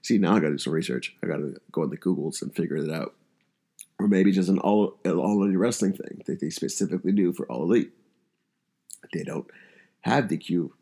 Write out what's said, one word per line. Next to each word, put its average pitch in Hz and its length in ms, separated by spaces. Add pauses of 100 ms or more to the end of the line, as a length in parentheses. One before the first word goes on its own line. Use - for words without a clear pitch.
See, - 160
now 95 180
I 110 40
gotta 76 140
do 71 40
some 71 160
research. 64 480
I - 60
gotta 73 320 (120)
go 82 120
on 69 60
the - 80
Googles 80 440
and - 140
figure - 220
it 78 120
out. 80 240 (840)
Or 104 80
maybe 98 240
just 95 180
an 95 100
all, 104 440
an 95 80
all 98 320
elite 98 140
wrestling 95 360
thing - 320
that - 140
they 76 100
specifically - 600
do 95 220
for - 120
All 62 180
Elite. - 280 (1200)
They 160 100
don't - 240 (540)
have 120 280
D 80 80
Q. 85 440